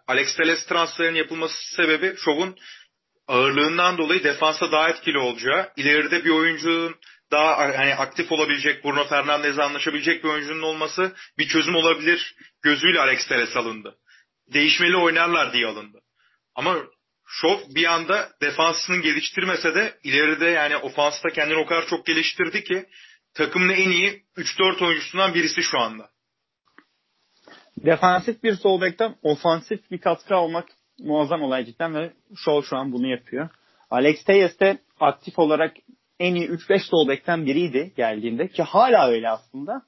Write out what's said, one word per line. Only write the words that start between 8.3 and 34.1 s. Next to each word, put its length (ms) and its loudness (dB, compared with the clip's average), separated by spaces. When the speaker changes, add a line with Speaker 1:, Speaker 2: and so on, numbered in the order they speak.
Speaker 1:
olabilecek, 540 -2
Bruno 180 0
Fernandes'le 560 0
anlaşabilecek 640 -2
bir 60 -2
oyuncunun 320 -6
olması 540 -4
bir 100 -4
çözüm 280 0
olabilir 600 0
gözüyle 380 2
Alex 280 0
Telles 300 -2
alındı. 400 -6
Değişmeli 440 2
oynarlar 560 2
diye 140 0
alındı. 340 -12
Ama 220 -2
Şov 340 0
bir 100 2
anda 440 0
defansını 600 0
geliştirmese 760 -2
de 280 -2
ileride 420 0
yani 320 2
ofansta 520 -2
kendini 280 -2
o 80 0
kadar 220 -2
çok 180 -4
geliştirdi 580 -2
ki 220 -4
takımın 360 0
en 200 2
iyi 340 0
üç 220 -6
dört 220 2
oyuncusundan 520 0
birisi 280 0
şu 180 -2
anda. 300 -6
Speaker 2:
Defansif 680 2
bir 120 2
sol 260 2
bekten 400 -2
ofansif 720 -2
bir 60 -8
katkı 380 0
almak 340 0
muazzam 420 0
olay 240 -2
cidden 300 -8
ve 180 -6
Şov 260 0
şu 160 -8
an 140 -6
bunu 160 -2
yapıyor. 420 -6
Alex 320 4